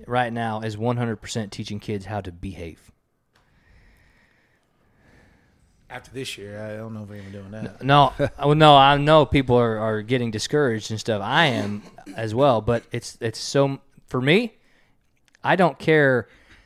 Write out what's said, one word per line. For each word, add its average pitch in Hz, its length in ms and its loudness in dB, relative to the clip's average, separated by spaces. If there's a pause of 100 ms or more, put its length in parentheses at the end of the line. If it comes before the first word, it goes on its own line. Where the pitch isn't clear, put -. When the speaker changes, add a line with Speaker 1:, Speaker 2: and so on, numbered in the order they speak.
Speaker 1:
right 120 240 -2
now 113 300 -4
is 110 160 -6
one 120 200 -2
hundred 120 200 -4
percent 107 340 -8
teaching 104 300 -10
kids 101 240 -8
how 104 160 -8
to 92 100 -12
behave. 87 600 -14 (3000)
Speaker 2:
After 123 220 -16
this 127 260 -10
year, 101 260 -14
I 107 140 -10
don't 110 160 -12
know 107 100 -12
if 101 60 -14
we're 104 60 -14
even 98 160 -16
doing 98 200 -16
that. 110 320 -12
Speaker 1:
No, 139 360 4
no, 139 160 -2
<laughs> 139 100 -6
well, 147 100 4
no, 151 220 10
I 139 200 8
know 147 280 4
people 131 320 2
are, 113 220 2
are 107 240 -2
getting 120 260 -2
discouraged 110 640 -2
and 110 80 -6
stuff. 107 240 -2
I 143 240 2
am 104 340 -4 (340)
as 110 200 -6
well, 123 260 4
but 117 300 -2
it's, - 280 -10
it's 113 200 -6
so, 139 420 0 (240)
for 123 160 -4
me, 196 320 2 (880)
I 151 120 2
don't 170 240 0
care. 139 480 2 (380)